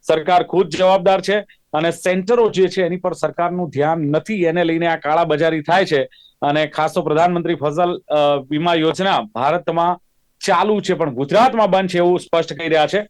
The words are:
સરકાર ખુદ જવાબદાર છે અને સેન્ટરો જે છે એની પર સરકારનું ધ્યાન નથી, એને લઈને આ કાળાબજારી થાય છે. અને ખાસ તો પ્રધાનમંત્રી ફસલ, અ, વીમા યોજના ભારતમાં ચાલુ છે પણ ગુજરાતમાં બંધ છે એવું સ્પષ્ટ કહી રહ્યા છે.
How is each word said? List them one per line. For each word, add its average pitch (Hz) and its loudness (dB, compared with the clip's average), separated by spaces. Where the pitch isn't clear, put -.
સરકાર 160 2
ખુદ 180 0
જવાબદાર 185 2
છે 202 -2
અને 160 0
સેન્ટરો 190 0
જે 185 2
છે 180 -2
એની 175 -2
પર 180 -4
સરકારનું 170 -4
ધ્યાન 147 -2
નથી, 160 -2
એને 165 0
લઈને 165 0
આ 165 0
કાળાબજારી 160 0
થાય 180 2
છે. 139 0
અને 147 0
ખાસ 156 -2
તો 185 -2
પ્રધાનમંત્રી 165 0
ફસલ, 156 -2
અ, 147 0
વીમા 160 0
યોજના 160 0
ભારતમાં 165 -2
ચાલુ 196 2
છે 190 -2
પણ 156 -2
ગુજરાતમાં 202 2
બંધ 190 0
છે 175 -2
એવું 175 2
સ્પષ્ટ 165 -2
કહી 156 -8
રહ્યા 156 2
છે. 190 -2